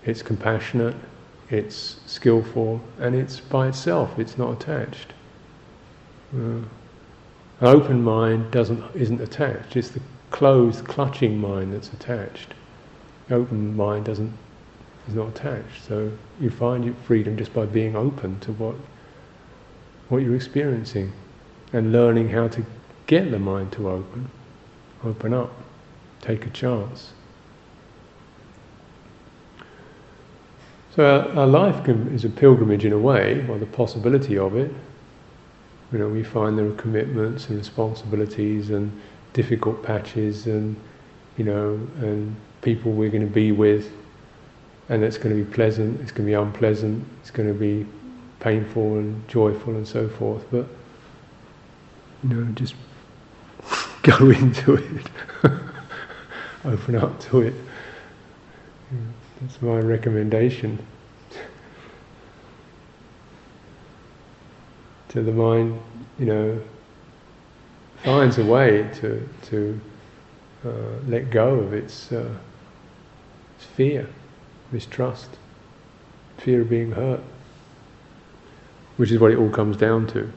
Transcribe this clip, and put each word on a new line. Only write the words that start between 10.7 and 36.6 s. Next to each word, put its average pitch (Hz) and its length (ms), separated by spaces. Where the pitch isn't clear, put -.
clutching 131 520
mind 98 340
that's 104 200
attached. - 600
The 123 80
open 107 400
mind 104 280
doesn't, 110 280
is 107 60
not 110 140
attached. 113 580
So 107 260
you 120 100
find 120 340
your 120 100
freedom 107 300
just 104 160
by 110 140
being 110 300
open 107 440
to 113 120
what, 110 220
what 127 100
you're 127 180
experiencing, 117 760
and 110 200
learning 117 380
how 113 180
to 113 160
get 170 220
the 110 80
mind 98 340
to 101 160
open, 101 420
open 113 320
up, 123 160
take 113 260
a 107 40
chance. 123 640
So 151 100
our, 143 360
our 135 60
life 156 380
can, 117 300
is 110 100
a 113 40
pilgrimage 110 560
in 104 80
a 104 60
way, 120 500
or 110 100
the 104 80
possibility 120 720
of 98 200
it. 143 140
You 110 80
know, 104 100
we 110 140
find 107 360
there 107 80